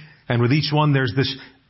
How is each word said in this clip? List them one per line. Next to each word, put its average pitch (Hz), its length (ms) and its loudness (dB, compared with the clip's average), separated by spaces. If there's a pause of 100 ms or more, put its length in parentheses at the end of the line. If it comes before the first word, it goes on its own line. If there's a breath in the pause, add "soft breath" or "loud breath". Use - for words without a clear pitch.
(280 loud breath)
And 120 140 0
with 120 100 2
each 147 200 0
one, 151 200 2
there's 131 240 0
this 135 180 -2 (360 loud breath)